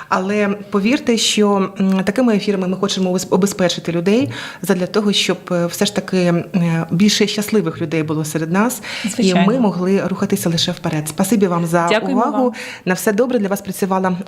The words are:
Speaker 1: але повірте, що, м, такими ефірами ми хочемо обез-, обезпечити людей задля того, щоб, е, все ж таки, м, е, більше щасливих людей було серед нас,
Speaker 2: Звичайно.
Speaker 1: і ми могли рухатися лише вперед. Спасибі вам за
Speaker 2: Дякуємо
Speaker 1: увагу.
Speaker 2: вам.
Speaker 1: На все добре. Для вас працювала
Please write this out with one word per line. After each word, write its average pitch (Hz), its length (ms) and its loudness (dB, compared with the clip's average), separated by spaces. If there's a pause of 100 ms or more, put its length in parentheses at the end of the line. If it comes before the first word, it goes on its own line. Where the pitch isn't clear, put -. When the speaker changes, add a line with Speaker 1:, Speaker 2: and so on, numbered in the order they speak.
Speaker 1:
але 196 400 0 (220)
повірте, 226 460 2
що, 202 640 2
м, 190 240 2
такими 226 320 2
ефірами 190 320 0
ми 185 80 -2
хочемо 190 340 0
обез-, 185 200 -2
обезпечити 180 640 0
людей 196 380 2 (320)
задля 180 240 0
того, 202 260 0
щоб, 185 260 0 (120)
е, 175 160 0
все 185 200 -2
ж - 80 -4
таки, 185 220 -2
м, 175 280 2 (100)
е, 170 360 2
більше 202 360 4
щасливих 202 540 -2
людей 160 220 -2
було 156 220 -2
серед 160 280 -4
нас, 226 300 0 (320)
Speaker 2:
Звичайно. 190 280 2
Speaker 1:
і 190 40 4 (100)
ми 269 40 0
могли 185 460 2
рухатися 196 420 -2
лише 170 240 0
вперед. 156 360 -4
Спасибі 196 380 2
вам 175 200 0
за 170 220 2
Speaker 2:
Дякуємо 214 320 2
Speaker 1:
увагу. 254 240 2
Speaker 2:
вам. 247 80 0 (320)
Speaker 1:
На 185 100 2
все 214 180 0
добре. 247 260 2
Для 196 100 0
вас 196 120 -2
працювала 190 560 0 (120)